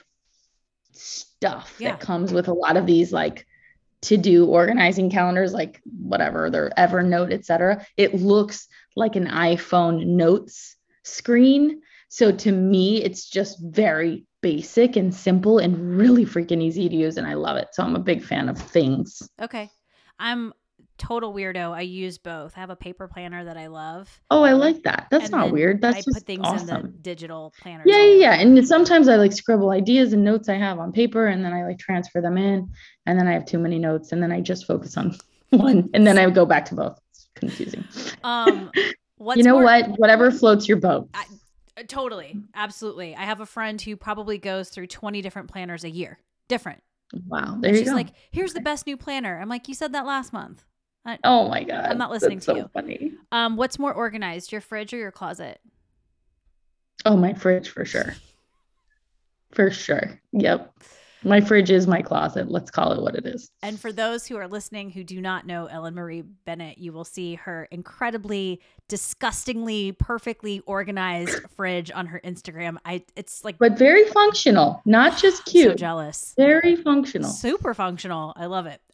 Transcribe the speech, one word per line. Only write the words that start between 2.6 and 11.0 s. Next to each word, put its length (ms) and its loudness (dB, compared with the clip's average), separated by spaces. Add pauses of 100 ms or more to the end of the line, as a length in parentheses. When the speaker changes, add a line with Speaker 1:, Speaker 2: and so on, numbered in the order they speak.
Speaker 1:
of 80 0
these, 280 2
like, 320 -6 (560)
to-do 460 4
organizing 600 2
calendars, 440 0
like, 320 -8
whatever, 640 -4
they're 280 -2
Evernote, 540 2
et 140 -6
cetera. 400 0 (100)
It 200 2
looks 520 0 (280)
like 200 -2
an 120 -2
iPhone 800 0
notes 680 0 (280)